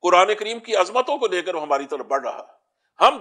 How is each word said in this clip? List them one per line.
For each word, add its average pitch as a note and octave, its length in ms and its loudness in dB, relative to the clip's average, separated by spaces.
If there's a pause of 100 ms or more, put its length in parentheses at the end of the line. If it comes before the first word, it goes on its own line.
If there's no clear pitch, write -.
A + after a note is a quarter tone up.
कुरान F3+ 300 6
करीम G#3+ 260 -8
की A3+ 140 -14
अजमतों A3+ 440 0
को B3+ 100 0
लेकर F3+ 280 -4
वो D#3 40 -6
हमारी C#3+ 260 -2
तरफ C3 200 -10
बढ़ C3+ 160 -2
रहा - 160 -8
है। - 680 -4
हम C4+ 140 2